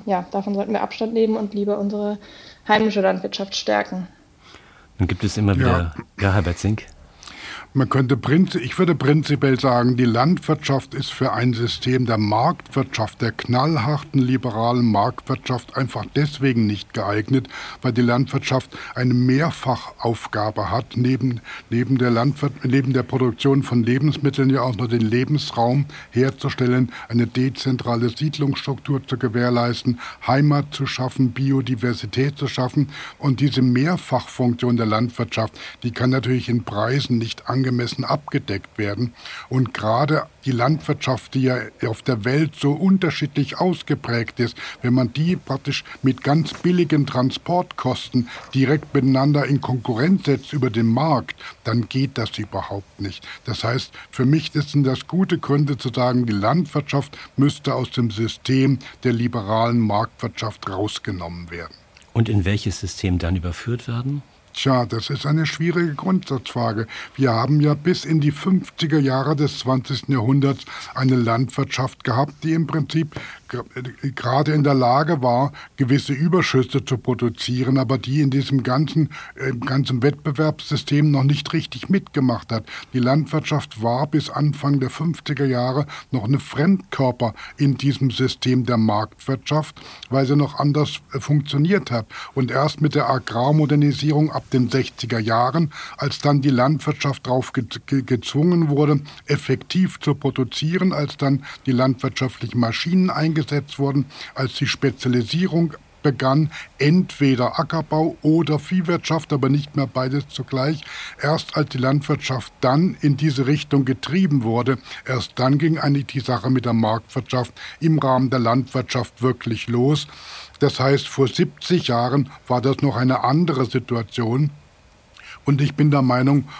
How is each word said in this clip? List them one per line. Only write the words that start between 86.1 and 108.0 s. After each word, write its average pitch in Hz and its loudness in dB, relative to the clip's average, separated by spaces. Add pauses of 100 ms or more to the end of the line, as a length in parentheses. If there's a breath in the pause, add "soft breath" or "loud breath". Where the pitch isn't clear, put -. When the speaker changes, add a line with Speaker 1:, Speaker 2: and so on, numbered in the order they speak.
Speaker 3:
eine 135 2
Fremdkörper 135 0 (220 loud breath)
in 139 2
diesem 135 0
System 127 0
der 120 2
Marktwirtschaft, 113 -2 (300 loud breath)
weil 135 2
sie 143 4
noch 143 2
anders, 147 2 (200)
äh, 135 -4
funktioniert 147 0
hat. 117 -2 (260 loud breath)
Und 127 0
erst 139 0
mit 147 2
der 131 2
Agrarmodernisierung 147 2
ab 127 -6
den 127 4
sechziger 123 -2
Jahren, 127 2 (240 loud breath)
als - -4
dann 147 4
die 139 2
Landwirtschaft 139 2
drauf 127 0
ge-, 127 -2 (200)
ge-, 135 0
gezwungen 156 2
wurde, 143 4 (240 loud breath)
effektiv - 0
zu 147 0
produzieren, 156 -2
als 147 -4
dann 139 0 (220 loud breath)
die 135 0
landwirtschaftlichen 127 0
Maschinen 170 2
eingesetzt 151 -2
wurden, 139 2 (300 loud breath)
als 127 -2
die - -4
Spezialisierung 143 0 (280)
begann, 139 2 (280 loud breath)
entweder 139 2
Ackerbau 156 0